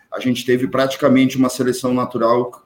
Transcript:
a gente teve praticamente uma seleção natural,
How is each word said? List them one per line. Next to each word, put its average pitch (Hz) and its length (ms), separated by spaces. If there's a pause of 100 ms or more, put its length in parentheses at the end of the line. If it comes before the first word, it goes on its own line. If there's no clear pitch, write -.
(140)
a 101 80
gente 123 240
teve 123 200
praticamente 131 720
uma 131 140
seleção 123 440
natural, 120 720